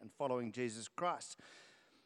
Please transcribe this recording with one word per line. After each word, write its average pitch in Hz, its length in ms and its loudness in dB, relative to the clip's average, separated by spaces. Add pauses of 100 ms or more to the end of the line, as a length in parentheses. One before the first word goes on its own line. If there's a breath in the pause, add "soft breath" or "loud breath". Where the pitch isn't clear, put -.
and 113 120 -12
following 123 380 2
Jesus 113 380 0
Christ. - 500 0 (680 loud breath)